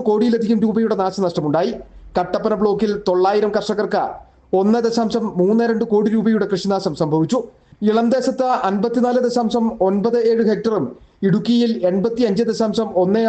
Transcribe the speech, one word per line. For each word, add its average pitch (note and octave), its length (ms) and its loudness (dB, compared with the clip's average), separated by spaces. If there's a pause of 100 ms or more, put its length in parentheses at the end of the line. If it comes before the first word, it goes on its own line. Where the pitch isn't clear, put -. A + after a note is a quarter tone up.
കോടിയിലധികം A3+ 560 2
രൂപയുടെ A3 380 0
നാശനഷ്ടമുണ്ടായി. F#3 720 -2 (440)
കട്ടപ്പന G#3 440 -2
ബ്ലോക്കിൽ G#3 300 0 (160)
തൊള്ളായിരം G3 500 2
കർഷകർക്ക് G3 460 -2 (540)
ഒന്ന് G#3 260 4
ദശാംശം A3+ 400 0 (160)
മൂന്ന് A3 300 2
രണ്ട് A3+ 200 0
കോടി G#3 220 2
രൂപയുടെ G#3+ 400 2
കൃഷിനാശം F#3+ 480 -2
സംഭവിച്ചു. D#3+ 380 0 (500)
ഇളന്തേശത്ത് A#3+ 580 2 (220)
അൻപത്തിനാല് A#3+ 580 0
ദശാംശം A#3 380 0 (220)
ഒൻപത് G3+ 300 0 (140)
ഏഴ് A3+ 200 2
ഹെക്ടറും G#3 340 0 (420)
ഇടുക്കിയിൽ A3+ 440 2 (180)
എൺപത്തിയഞ്ച് G#3+ 600 0
ദശാംശം A3 400 -2 (140)
ഒന്ന് G3 260 2